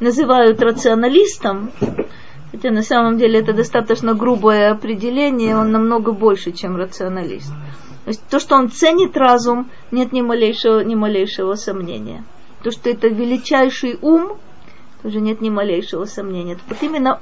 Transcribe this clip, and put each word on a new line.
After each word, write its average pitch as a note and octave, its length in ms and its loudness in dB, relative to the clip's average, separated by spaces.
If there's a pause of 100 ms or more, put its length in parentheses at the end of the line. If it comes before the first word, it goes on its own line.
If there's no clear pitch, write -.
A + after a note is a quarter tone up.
называют A#3+ 640 4
рационалистом, A#3 1080 2 (800)
хотя B3 200 -4
на G#3+ 120 2
самом A#3 360 2
деле A3+ 220 4
это A3 120 0
достаточно A3+ 640 0
грубое G#3+ 580 4
определение, A3+ 840 0
он A3 140 2
намного A3+ 420 2
больше, G3+ 400 2
чем F3+ 240 -6
рационалист. F#3 760 -6 (520)
То - 40 -10
есть G#3+ 200 -6
то, C#4 120 2
что - 160 2
он C4 140 4
ценит E4+ 460 2
разум, B3 520 4 (220)
нет B3 220 -2
ни B3+ 100 0
малейшего, A3+ 600 2
ни A3+ 120 -2
малейшего G3+ 600 0
сомнения. F#3 680 -8 (380)
То, A#3 100 -4
что - 180 -4
это A3+ 180 0
величайший B3+ 920 0
ум, E4+ 380 2 (640)
тоже G#3+ 180 -4
нет G#3+ 200 -2
ни A3 100 -2
малейшего F#3+ 560 -2
сомнения. F3+ 520 -8 (100)
Вот G#3+ 140 -8
именно D4 400 0